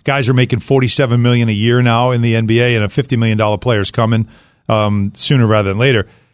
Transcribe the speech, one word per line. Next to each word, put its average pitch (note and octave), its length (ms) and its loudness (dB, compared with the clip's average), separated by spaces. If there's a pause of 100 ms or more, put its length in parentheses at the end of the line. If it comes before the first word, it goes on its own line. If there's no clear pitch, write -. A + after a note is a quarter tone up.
guys C#3 260 -2
are C3 60 2
making B2 240 0
forty-seven B2+ 640 0
million A#2+ 260 2
a - 20 0
year A#2 300 0
now A#2+ 300 0
in A#2+ 100 -2
the A#2 140 0
N A2+ 100 0
B A2+ 160 2
A, A#2+ 140 0
and G#2+ 80 0
a G#2 60 -4
fifty B2+ 280 -4
million A2+ 220 0
dollar G#2+ 180 0
player's G#2+ 320 -2
coming, A2+ 380 0 (420)
um, G#2 460 0
sooner B2 320 2
rather G#2 220 2
than G2 100 -2
later. B2 260 0 (280)